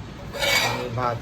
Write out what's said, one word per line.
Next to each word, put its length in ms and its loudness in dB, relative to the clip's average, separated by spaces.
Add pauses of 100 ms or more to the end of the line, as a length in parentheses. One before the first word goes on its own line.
(640)
आणि 240 0
भात 340 0